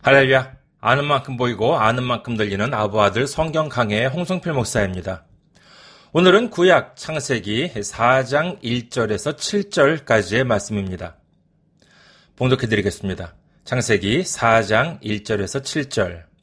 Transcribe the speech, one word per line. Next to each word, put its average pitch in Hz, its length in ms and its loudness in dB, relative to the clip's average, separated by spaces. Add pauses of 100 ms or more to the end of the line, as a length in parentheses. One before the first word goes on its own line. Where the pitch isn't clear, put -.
할렐루야. 131 500 4 (260)
아는 135 260 2
만큼 139 320 -2
보이고 120 400 0
아는 117 260 2
만큼 120 320 -4
들리는 104 380 -2
아부 107 300 -2
아들 107 240 2
성경 156 420 -2
강해의 113 380 0
홍성필 175 440 -4
목사입니다. 95 760 -4 (880)
오늘은 185 380 6
구약 170 460 4
창세기 120 880 -4
사 127 400 2
장 147 400 -2
일 120 260 -4
절에서 107 460 -2
칠 202 340 -4
절까지의 127 760 2
말씀입니다. 98 760 -4 (1160)
봉독해드리겠습니다. 104 1000 -2 (280)
창세기 117 600 0
사 113 400 2
장 113 380 0
일 104 220 -6
절에서 104 380 -4
칠 135 300 -6
절. 87 340 -4 (180)